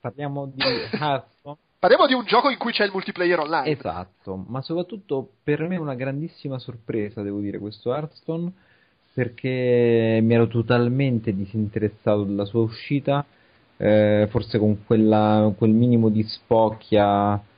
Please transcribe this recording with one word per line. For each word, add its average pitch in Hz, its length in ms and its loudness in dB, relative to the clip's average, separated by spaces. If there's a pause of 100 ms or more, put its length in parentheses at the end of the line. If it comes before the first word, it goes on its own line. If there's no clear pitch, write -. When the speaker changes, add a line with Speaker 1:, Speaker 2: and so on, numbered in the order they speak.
Speaker 1:
parliamo 139 460 -8
di 131 160 -12
Speaker 2:
<laughs> - 300 -4
Speaker 1:
Hearthstone. 143 640 -6 (220)
Speaker 2:
Parliamo 294 300 4
di 262 60 2
un 240 100 -2
gioco 254 260 2
in 233 80 -4
cui 233 140 -4
c'è 208 120 0
il 196 60 -2
multiplayer 180 480 0
online. 151 320 -2
Speaker 1:
Esatto, 95 760 -8
ma 127 140 -8
soprattutto 170 680 -6 (140)
per 151 240 0
me 180 80 -4
è - 20 -4
una 147 160 -6
grandissima 135 640 -8
sorpresa, 113 640 -8
devo 101 160 -6
dire, 101 200 -6
questo 107 360 -8
Hearthstone, 165 580 -8 (600)
perché 120 1080 2
mi 113 140 4
ero 117 140 4
totalmente 120 840 0
disinteressato 104 920 -2
della 101 200 -2
sua 113 180 -2
uscita, 139 640 -4 (520)
eh, 107 540 4
forse 110 280 -2
con 104 260 0
quella, 107 720 4
quel 113 140 2
minimo 117 380 4
di 107 160 0
spocchia 104 1160 0 (180)